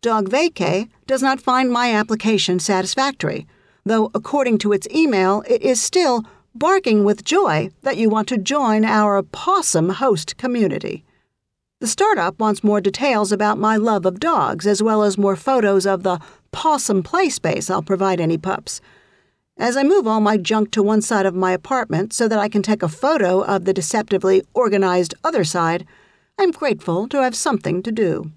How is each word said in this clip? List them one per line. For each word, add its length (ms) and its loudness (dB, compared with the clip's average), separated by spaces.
Dog 280 0
Vacay 600 0
does 140 0
not 180 0
find 320 0
my 200 0
application 680 0
satisfactory, 880 -2
though 300 0
according 440 0
to 140 0
its 220 -2
email, 540 2
it 120 2
is 220 0
still 420 0
barking 460 2
with 200 0
joy 460 0
that 140 -2
you 120 2
want 200 0
to 100 -2
join 460 0
our 380 2
possum 680 -2
host 460 -2
community. 680 -4
The 60 -6
startup 520 0
wants 260 0
more 160 4
details 520 0
about 260 0
my 180 2
love 300 0
of 120 -2
dogs, 480 0
as 160 2
well 200 2
as 160 0
more 180 2
photos 500 2
of 160 0
the 180 -2
possum 500 0
play 260 0
space 400 -4
I'll 140 -2
provide 380 -2
any 180 0
pups. 420 -6
As 180 -2
I 60 0
move 240 4
all 140 2
my 160 2
junk 360 0
to 100 0
one 200 2
side 240 0
of 80 -2
my 180 0
apartment 600 -4
so 160 0
that 100 0
I 100 -2
can 140 -2
take 200 0
a 60 -2
photo 540 0
of 220 -2
the 100 2
deceptively 680 0
organized 600 2
other 200 0
side, 420 -2
I'm 120 2
grateful 580 -4
to 140 0
have 120 0
something 480 -2
to 100 -6
do. 440 -2